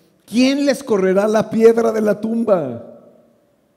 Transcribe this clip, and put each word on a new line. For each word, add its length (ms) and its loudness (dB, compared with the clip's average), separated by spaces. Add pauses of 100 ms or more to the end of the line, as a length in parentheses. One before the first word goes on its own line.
(260)
"¿Quién 400 0
les 180 -2
correrá 440 0
la 240 0
piedra 400 4
de 100 -2
la 180 0
tumba?" 680 -4 (880)